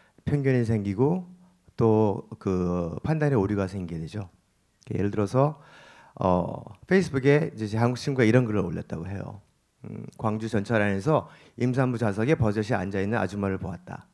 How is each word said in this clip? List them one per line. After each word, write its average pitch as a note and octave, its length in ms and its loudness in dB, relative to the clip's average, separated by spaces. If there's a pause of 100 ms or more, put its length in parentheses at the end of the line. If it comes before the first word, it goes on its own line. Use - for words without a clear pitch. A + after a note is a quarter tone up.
(240)
편견이 C3+ 400 0
생기고 A2+ 640 0 (480)
또 G#2+ 520 4 (120)
그 F2+ 640 -2
판단에 D3 320 0
오류가 G2 320 0
생기게 F2 320 -8
되죠. F2 300 -10 (600)
예를 G2+ 200 0
들어서, B2+ 500 0 (520)
어, F2+ 500 0 (240)
페이스북에 D3+ 680 2
이제 G#2+ 140 -6
제 A2 100 -2
한국 A#2+ 200 2
친구가 C3 260 0
이런 A#2+ 220 6
글을 G#2 140 0
올렸다고 E2+ 460 -6
해요. G2 360 -10 (420)
음, - 200 -12 (140)
"광주 A2 320 -4
전철 G#2+ 320 0
안에서 G2+ 480 0 (260)
임산부 B2+ 400 0
좌석에 A2 380 0
버젓이 G#2+ 400 0
앉아있는 G2 420 -2
아줌마를 G2 400 -2
보았다." F2+ 580 -12